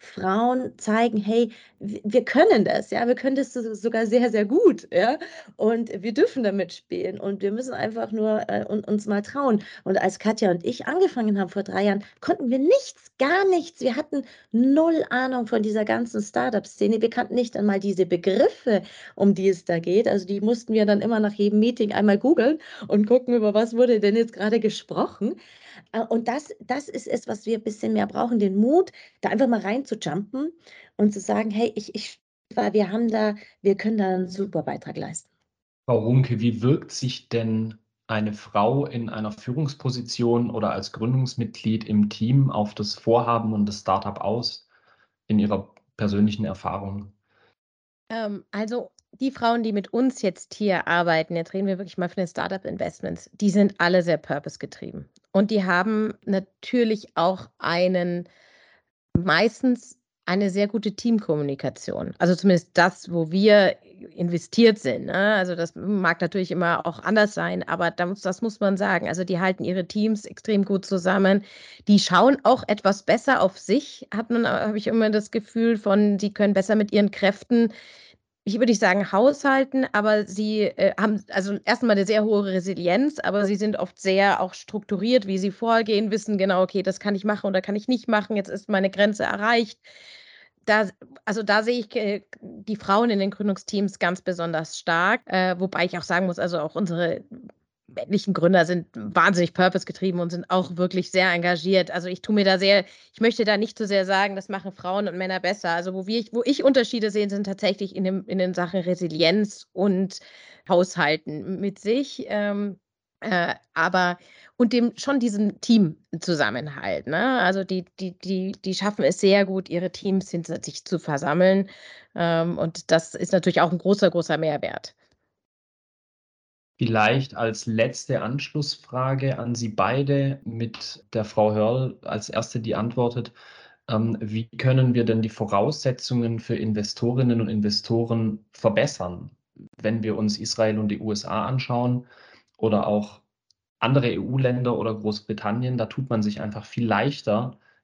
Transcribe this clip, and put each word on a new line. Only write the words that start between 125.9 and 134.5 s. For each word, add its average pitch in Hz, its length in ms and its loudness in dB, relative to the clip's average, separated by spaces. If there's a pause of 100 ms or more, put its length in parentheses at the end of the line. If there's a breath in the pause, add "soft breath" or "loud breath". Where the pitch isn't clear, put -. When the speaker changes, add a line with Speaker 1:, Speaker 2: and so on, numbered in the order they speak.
Speaker 2:
Vielleicht 113 560 2
als 113 300 -4
letzte 117 560 -2
Anschlussfrage 135 1200 -4
an 120 160 -4
Sie 117 120 -4
beide 139 760 0
mit 113 680 -10
der 110 120 -2
Frau 107 280 2
Hörl 120 500 0
als - 260 -6
Erste, 113 320 -4
die 113 160 -4
antwortet. 117 560 -2 (580 loud breath)
Ähm, 113 300 0
wie 110 280 -6
können 131 460 2